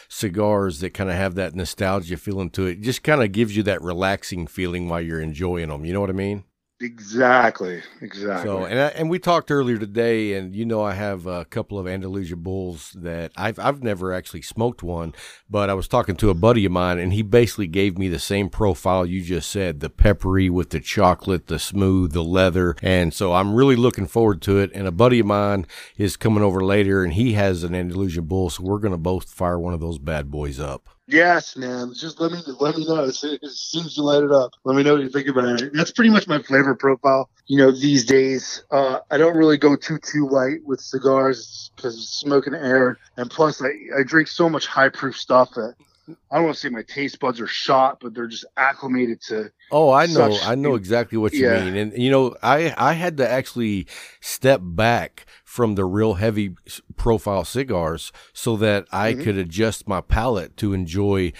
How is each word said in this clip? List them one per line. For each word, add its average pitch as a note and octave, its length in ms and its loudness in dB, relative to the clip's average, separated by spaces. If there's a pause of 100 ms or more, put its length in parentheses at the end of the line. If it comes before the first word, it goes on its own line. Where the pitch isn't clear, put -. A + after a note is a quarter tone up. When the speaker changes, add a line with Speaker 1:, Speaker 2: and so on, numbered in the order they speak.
Speaker 1:
cigars G2+ 720 -2
that F#2 120 -8
kinda F#2+ 220 -4
have F#2 220 -2
that F2+ 200 -4
nostalgia F#2 600 -4
feeling F#2+ 340 -6
to F#2+ 160 -2
it. F#2 120 -6
It - 20 -16
just A#2+ 220 -4
kinda C#3+ 240 2
gives G#2 280 0
you G#2+ 80 0
that F#2+ 180 -2
relaxing F2+ 640 -4
feeling F2 440 -6
while E2+ 120 -4
you're E2 200 -6
enjoying D#2+ 500 -4
'em. D2 140 -10
You F2 80 -6
know G2+ 80 -2
what G2 80 -2
I F#2+ 40 -4
mean? G2 300 -4 (380)
Speaker 2:
Exactly, A2+ 1000 0 (200)
exactly. G2+ 480 -8
Speaker 1:
So, F#2+ 160 -4
and G#2 120 -4
I, C#3+ 100 2
and D#3+ 220 -4
we F3+ 80 -2
talked F3 320 -2
earlier B2+ 280 0
today, A2 560 -2
and F#2+ 200 -8
you A2+ 120 -6
know A2 180 -2
I G2+ 100 -2
have G2 320 -6
a F2 200 -6
couple G#2 340 -8
of F2+ 80 -6
Andalusia F#2+ 480 -6
Bulls F2+ 640 -8
that E2+ 400 -8
I've, G#2+ 200 -4
I've C3+ 240 -2
never F#2 300 -4
actually F2+ 300 -8
smoked A#2 420 -4
one, E2+ 320 -6 (340)
but G2+ 200 0
I G2 40 0
was F#2+ 140 -4
talking A2 300 0
to A2 120 4
a F#2 40 4
buddy G#2 320 4
of F2+ 80 0
mine, F2+ 260 0
and F2+ 140 -2
he G#2+ 80 0
basically G#2+ 460 2
gave F#2+ 300 0
me F#2+ 120 0
the E2 100 -4
same G2+ 300 -2
profile F#2 560 0
you F#2 160 -4
just E2+ 280 -4
said: F2 300 -4
the D2+ 100 -8
peppery F#2+ 600 4
with F2 220 -2
the D2+ 100 -4
chocolate, F2+ 680 0
the D#2+ 120 -4
smooth, F#2+ 520 2
the E2 140 -2
leather, F2+ 560 2
and F2+ 320 2
so F2+ 200 0
I'm G2+ 220 2
really C3+ 220 6
looking A#2 280 2
forward G#2+ 360 2
to G2 160 2
it. G2 160 2
And G2 120 -6
a F#2 60 -4
buddy A#2 300 4
of G2+ 60 2
mine G2+ 400 0 (300)
is G2 200 -2
coming G#2 260 2
over F#2+ 180 2
later, G2 440 2
and D#2+ 80 -2
he A#2 200 2
has F#2+ 300 0
an F2 100 -4
Andalusia F2+ 480 -4
Bull, F2+ 280 -2
so F2+ 140 -10
we're G2+ 160 -2
gonna G2+ 180 -2
both F2 340 -4
fire F2 260 -2
one F2 160 -4
of E2 60 -4
those E2 180 -6
bad C#2+ 320 -6
boys C#2+ 300 -8
up. C#2+ 300 -10 (180)
Speaker 2:
Yes, E3+ 480 2
man. B2 380 -8
Just D#3+ 260 -12
let E3 120 -2
me, F3 80 -8 (200)
let D3+ 180 0
me D#3 100 -4
know D#3+ 160 0
as C3 160 -4
soon, D3 240 -6
as C3+ 160 -14
soon E3 260 -8
as C#3+ 100 -12
you D3 80 -2
light D3 200 4
it C#3+ 80 2
up. C3 200 4 (120)
Let C3+ 120 2
me C#3 60 4
know D3 120 6
what D3 100 2
you B2+ 60 -6
think C#3 180 -2
about A#2+ 340 0
it. C#3+ 120 -4
That's D#3+ 180 -2
pretty A3+ 180 4
much G3+ 180 4
my D3 140 0
flavor C#3 320 2
profile. C3+ 560 2 (160)
You C#3 140 2
know, C3+ 120 10
these C3 340 2
days, C3 680 2
uh, C3+ 280 0 (120)
I D3 60 0
don't E3 200 4
really D#3 200 6
go D3 180 6
too, D#3 240 -4
too D3 300 -2
light C#3 360 0
with C3+ 140 -4
cigars C3+ 960 0
'cause A#2 180 -8
it's A2+ 140 -14
smoke C#3+ 380 0
and C3+ 80 -6
air. B2+ 420 2 (200)
And B2 120 -6
plus, D3+ 320 0
I, C3+ 60 -2 (320)
I C3+ 40 2
drink D3+ 240 2
so E3+ 220 2
much D3 160 -4
high C3+ 240 4
proof C3+ 260 -8
stuff B2+ 380 4
that A#2 220 -6 (560)
I C#3 40 -2
don't E3 100 4
wanna D3 100 -2
say C#3+ 140 -8
my A2+ 140 -8
taste - 360 -8
buds B2+ 200 -2
are G#2+ 80 -6
shot, C3+ 540 2
but A#2 140 -14
they're A#2+ 120 -8
just A2+ 180 -14 (120)
acclimated B2+ 680 -2
to G#2+ 240 -6 (200)
Speaker 1:
Oh, D3 200 6
I D3 140 6
know. D3 240 4
Speaker 2:
such G#2 180 0
Speaker 1:
I A#2 80 0
know C#3 200 0
exactly A2 420 -2
what G#2+ 160 0
you B2+ 140 2
Speaker 2:
Yeah. A#2 160 2
Speaker 1:
mean. F#2 120 -4
And, G#2 180 -4
you B2 180 0
know, C3 320 4
I, C#3+ 340 2
I C#3 160 2
had E3 240 -4
to B2 120 2
actually A#2 580 -4 (340)
step C3 420 2
back F#2 640 -2 (180)
from A2+ 300 0
the F#2+ 120 0
real G#2 300 2
heavy G2+ 380 -2 (140)
s-, - 140 -18 (160)
profile G2+ 480 0
cigars F2+ 640 -4 (200)
so A#2 260 -4
that G2+ 340 2
I G#2 220 0
Speaker 2:
Mm-hmm. C3+ 100 -6
Speaker 1:
could G2+ 140 0
adjust G2 500 -2
my F#2+ 140 -2
palate A2 560 -2
to G#2 160 -2
enjoy F#2 680 0